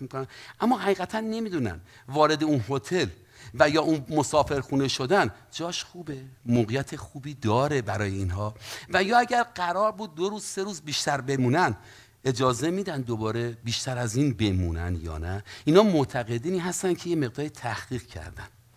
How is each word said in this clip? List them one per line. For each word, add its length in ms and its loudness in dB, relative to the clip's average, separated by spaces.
می‌کنن، 260 -8
اما 180 4
حقیقتاً 420 0
نمی‌دونن 600 -4
وارد 360 4
اون 240 2
هتل 400 0
و 140 6
یا 140 4
اون 260 2
مسافرخونه 800 2
شدن 420 2
جاش 340 -6
خوبه، 400 -12
موقعیت 500 0
خوبی 380 -12
داره 480 2
برای 320 -2
اینها 400 -4
و 140 2
یا 160 4
اگر 240 2
قرار 500 -2
بود 220 -12
دو 140 -2
روز 160 -8
سه 180 -6
روز 200 -8
بیشتر 380 -2
بمونن 560 2
اجازه 460 2
می‌دن 300 -4
دوباره 500 -2
بیشتر 340 -4
از 180 -2
این 160 4
بمونن 680 0
یا 160 -8
نه. 260 -6
اینا 180 8
معتقدینی 760 0
هستن 360 -2
که 160 -6
یه 60 2
مقداری 320 -2
تحقیق 580 -8
کردن، 420 -14